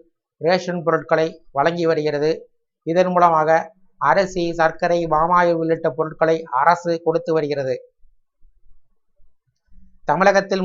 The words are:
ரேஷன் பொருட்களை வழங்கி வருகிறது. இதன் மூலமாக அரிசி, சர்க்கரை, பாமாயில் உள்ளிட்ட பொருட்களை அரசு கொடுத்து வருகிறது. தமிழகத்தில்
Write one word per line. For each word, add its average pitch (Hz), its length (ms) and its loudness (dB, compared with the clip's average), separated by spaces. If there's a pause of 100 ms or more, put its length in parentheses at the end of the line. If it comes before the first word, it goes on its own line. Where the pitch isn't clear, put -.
(400)
ரேஷன் 180 440 -2
பொருட்களை 160 400 0 (320)
வழங்கி 170 340 0
வருகிறது. 151 400 -2 (560)
இதன் 180 280 0
மூலமாக 160 420 4 (540)
அரிசி, 185 340 0 (160)
சர்க்கரை, 170 380 0 (160)
பாமாயில் 170 480 2
உள்ளிட்ட 165 360 -2
பொருட்களை 160 380 0 (240)
அரசு 170 340 2 (120)
கொடுத்து 165 320 -2
வருகிறது. 139 360 -4 (2500)
தமிழகத்தில் 190 520 2